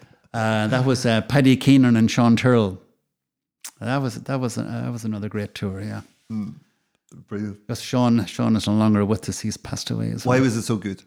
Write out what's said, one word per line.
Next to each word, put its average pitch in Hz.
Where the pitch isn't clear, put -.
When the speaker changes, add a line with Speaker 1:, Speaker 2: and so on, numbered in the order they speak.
Speaker 1:
Uh, 110
that 127
was, 127
uh, 113
Paddy 131
Keenan 131
and 113
Sean 117
Tyrrell. 110
That 127
was, 120
that 135
was, 120
uh, 117
that 120
was 113
another 104
great 104
tour. 95
Yeah. 104
Speaker 2:
Mm, 101
brilliant. 104
Speaker 1:
Because 120
Sean, 120
Sean 113
is 101
no 104
longer 107
with 104
us. 98
He's 107
passed -
away 113
as 113
Speaker 2:
Why 123
Speaker 1:
well. 131
Speaker 2:
was 117
it 110
so 117
good? 98